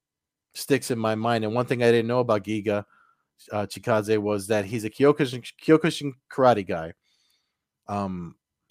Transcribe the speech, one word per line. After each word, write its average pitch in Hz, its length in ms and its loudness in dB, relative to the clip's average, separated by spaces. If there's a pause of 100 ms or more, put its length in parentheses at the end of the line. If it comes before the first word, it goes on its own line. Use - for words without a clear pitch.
(560)
sticks - 340 -2
in 123 80 -2
my 110 160 -2
mind. 110 300 0
And 107 100 -4
one 120 140 -2
thing 123 160 -2
I 117 80 6
didn't 117 160 2
know 120 120 0
about 110 240 0
Giga, 104 400 -2 (680)
uh, 104 160 -4
Chikadze 107 500 0
was 101 300 -4
that 104 180 0
he's 107 200 -6
a 110 40 -8
Kyokushin, 131 580 0 (140)
Kyokushin 156 520 2 (180)
karate 120 340 4
guy. 85 280 -8 (920)
Um, 95 480 -6 (360)